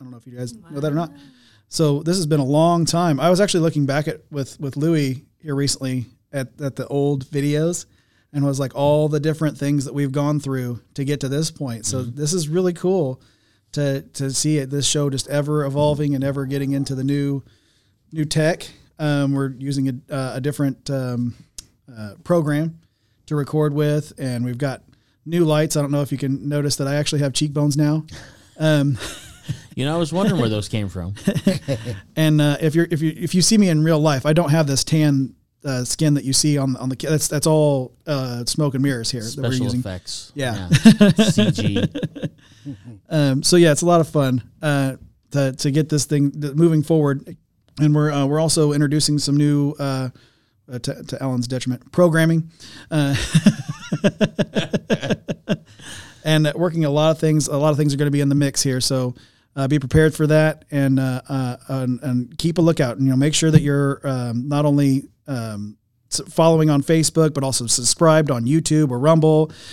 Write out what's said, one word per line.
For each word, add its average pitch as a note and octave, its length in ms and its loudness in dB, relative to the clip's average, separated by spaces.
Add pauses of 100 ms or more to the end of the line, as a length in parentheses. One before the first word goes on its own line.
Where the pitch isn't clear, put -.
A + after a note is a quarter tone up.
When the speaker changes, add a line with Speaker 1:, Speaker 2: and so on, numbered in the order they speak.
Speaker 1:
I - 20 -20
don't B2+ 80 -20
know A#2+ 80 -20
if - 80 -20
you B2 100 -20
guys B2 200 -10
know C#3+ 240 -12
that D3+ 100 -2
or C#3+ 60 -2
not. E3 160 -2
Speaker 2:
Wow. - 40 -20 (520)
Speaker 1:
So D3 340 0
this E3+ 140 -2
has F#3 100 -2
been D3+ 140 0
a C3+ 40 0
long D#3+ 400 2
time. E3 360 0
I E3 100 4
was F3+ 100 4
actually F#3+ 200 2
looking D3+ 260 0
back D3 220 -2
at, - 140 -10 (100)
with, C#3 260 -8
with C#3+ 180 -8
Louis C#3+ 480 0 (140)
here D3+ 160 -8
recently C3 520 -4 (260)
at, C3+ 160 -6 (120)
at C#3 140 -6
the E3+ 140 -10
old C#3+ 380 -2
videos D3 600 -2 (460)
and C#3+ 120 0
was C#3 140 0
like, C3+ 160 -4
all D3 340 2
the D3 120 0
different D#3 360 -2
things C#3+ 280 0
that C#3 100 -12
we've C#3+ 160 -2
gone D3 300 0
through B2+ 400 -6 (140)
to C#3 100 -4
get C#3+ 160 -4
to C#3 80 -4
this D#3+ 240 -2
point. A#2 340 -8
So C3 160 -4
Speaker 3:
Mm-hmm. B2 140 -10
Speaker 1:
this D3+ 160 -2
is E3+ 160 -2
really F3+ 240 0
cool E3+ 500 -2 (500)
to, C#3 300 -2 (120)
to C3+ 180 -6
see D3+ 260 0
it, C3+ 120 -4
this C#3 180 -2
show D3 200 0
just C3 200 -6
ever D3 360 -2
evolving C#3+ 520 0
and C3+ 80 -2
ever C#3 200 -4
getting C#3 280 -4
into C#3 240 -2
the C3 80 -4
new, C#3 400 -2 (680)
new D#3 140 -4
tech. D#3 440 0 (300)
Um, C#3+ 360 0
we're C3+ 180 -2
using C3+ 360 -4 (220)
a, - 20 -8
uh, C3 220 -6
a C3 60 -6
different, C#3 500 -4
um, B2 460 -4 (600)
uh, G#2+ 180 -14 (100)
program D#3+ 560 0 (460)
to D#3 100 -4
record D3+ 360 0
with, D3 460 0
and B2 260 -4
we've B2 140 -6
got C3+ 240 -4 (420)
new E3+ 200 0
lights. D#3 320 2
I D3+ 40 0
don't C#3+ 120 -2
know C#3+ 100 0
if C#3 80 -4
you - 80 -4
can C3+ 300 -4
notice C#3+ 280 -2
that C3+ 120 -4
I C#3+ 80 -2
actually D3 240 -2
have C#3 140 -2
cheekbones D3 420 0
now. D3+ 280 0 (540)
Um, C#3+ 440 2
<laughs> - 60 -10 (680)
Speaker 3:
You B2+ 80 -4
know, D3 100 -2
I E3+ 40 -2
was D#3+ 140 -2
wondering F#3 280 0
where A#2 80 0
those G#2+ 200 -2
came G#2 200 -4
from. F#2 260 -8 (500)
Speaker 1:
<laughs> A2+ 520 -8
And, D#3 240 4
uh, D3 200 2
if D3+ 160 0
you're, E3 140 2
if D3+ 120 -2
you, D#3 120 0
if E3+ 200 -6
you F#3 80 4
see A3 160 4
me G3+ 100 6
in D#3 160 2
real D#3+ 160 4
life, D3 260 2
I D3+ 60 2
don't D#3 180 2
have D#3 180 4
this C3+ 160 0
tan, C#3+ 500 2 (300)
uh, B2+ 200 -4
skin D3+ 300 0
that C#3 100 -2
you C3+ 80 -2
see D3 260 2
on, C3+ 180 0
on B2+ 140 -6
the C3 60 -6
ca-, - 140 -6
that's, D3+ 160 0
that's D3+ 200 -2
all, D3 460 2 (140)
uh, B2+ 380 -4
smoke C#3 300 -2
and C3 100 0
mirrors B2 260 -2
here A#2+ 120 -6
that A2+ 140 -10
we're C3+ 140 -4
Speaker 3:
Special B2+ 140 -2
Speaker 1:
using. B2 160 -2
Speaker 3:
effects. - 560 -10
Speaker 1:
Yeah. A2+ 320 -6 (320)
Speaker 3:
Yeah. G#3 100 8
C G#3 400 2
G. G#3+ 340 0
Speaker 1:
<laughs> - 1300 -10
Um, C#3+ 320 2
so - 140 4
yeah, E3+ 160 6
it's C#3+ 100 0
a E3+ 40 0
lot F3 140 4
of D#3 80 0
fun, C3 340 0 (200)
uh, C#3 340 0 (360)
to, C3+ 200 0
to C#3 200 -2
get D3+ 160 2
this D3+ 160 0
thing C#3+ 260 0
th-, D3 240 -8
moving D#3+ 300 4
forward. D3 520 0 (440)
And D3+ 140 4
we're, D3+ 180 2
uh, C#3+ 140 0
we're D3 140 0
also D#3 320 2
introducing D3 460 2
some C#3+ 180 0
new, D3 440 2
uh, C3 300 -4 (600)
uh, B2 60 -8
to, - 240 -8
to - 200 -10
Alan's B2+ 260 -2
detriment, B2+ 440 -6
programming, E3 580 4 (400)
uh, C#3+ 240 0 (880)
<laughs> - 1000 -2 (1200)
and D#3 300 2
working E3 300 0
a C#3+ 60 2
lot D3+ 200 4
of D#3 80 0
things. D#3 300 2
A D3+ 80 -2
lot D3+ 140 2
of D3 60 2
things D3 180 2
are - 20 -4
gonna D3 140 0
be C#3+ 100 2
in C#3 80 2
the C#3 60 2
mix C#3+ 280 0
here, C3 180 0
so, B2+ 340 -2 (420)
uh, C3+ 120 -2
be D3 100 2
prepared D#3 360 2
for D#3 120 0
that, D#3 440 2
and, C3+ 280 2
uh, C3 300 -2
uh, B2+ 280 -4 (120)
and, B2+ 340 -4
and B2 360 -4
keep E3 200 -2
a - 20 2
lookout. D#3 360 2
And, C3+ 100 0
you C3+ 40 4
know, C3 60 2
make C#3+ 180 2
sure D#3+ 160 2
that D#3 120 8
you're, C#3+ 440 0
um, B2 420 -4
not D3 160 0
only, C#3+ 400 2 (240)
um, G#2+ 480 -10 (340)
s-, - 180 -6
following D#3+ 420 4
on C#3+ 120 2
Facebook, D#3+ 520 2
but C3+ 100 -4
also B2 240 -4
subscribed D#3 640 4
on A#2+ 140 -2
YouTube D#3 440 2
or B2 80 -2
Rumble, D#3 540 4 (200)